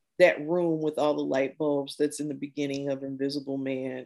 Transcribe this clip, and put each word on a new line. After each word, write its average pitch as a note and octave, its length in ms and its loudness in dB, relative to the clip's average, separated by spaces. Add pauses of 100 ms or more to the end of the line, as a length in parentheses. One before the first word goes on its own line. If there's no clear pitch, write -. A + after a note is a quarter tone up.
(200)
that E3+ 280 6
room E3 340 2
with D3+ 160 0
all D3 180 2
the D3 80 0
light C#3 340 0
bulbs C#3+ 400 0
that's D3 220 0
in D3+ 80 -4
the C#3+ 60 -4
beginning C#3 560 -4
of C3+ 140 -2
Invisible C3+ 540 -4
Man, C3 480 -4